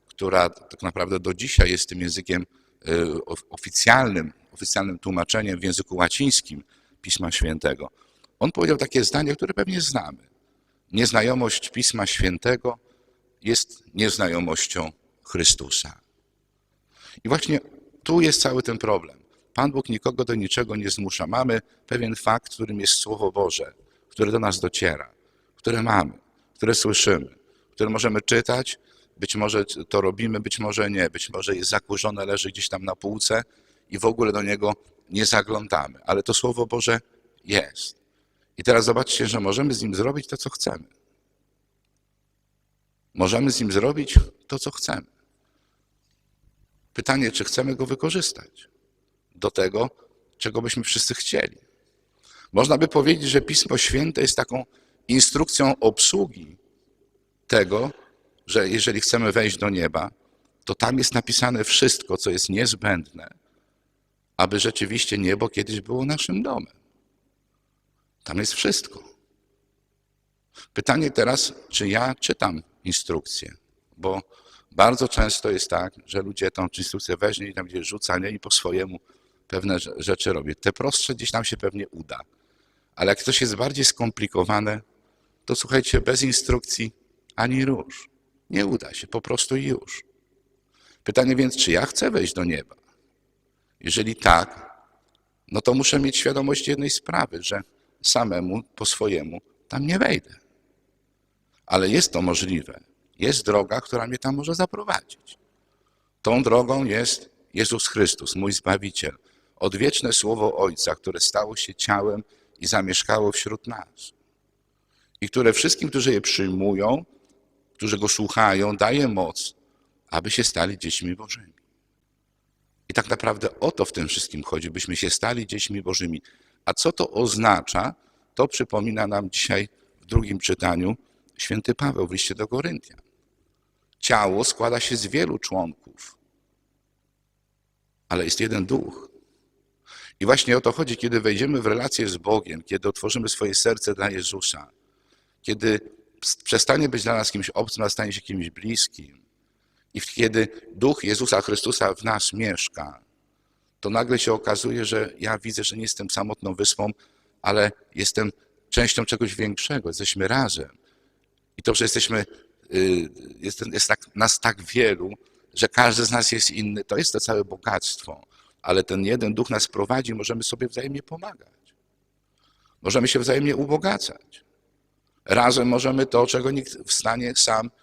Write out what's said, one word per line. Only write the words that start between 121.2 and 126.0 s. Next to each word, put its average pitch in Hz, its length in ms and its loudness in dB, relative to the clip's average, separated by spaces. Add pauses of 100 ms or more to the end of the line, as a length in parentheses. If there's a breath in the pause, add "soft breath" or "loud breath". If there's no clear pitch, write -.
I - 60 -8
tak - 140 2
naprawdę 107 520 -2
o 160 100 2
to - 140 0
w - 80 -6
tym 80 160 -4
wszystkim - 340 -4
chodzi, 80 280 -6
byśmy 90 260 -6
się 87 140 0
stali 117 360 -2
dziećmi 101 360 -6
Bożymi. 87 400 -4 (420 soft breath)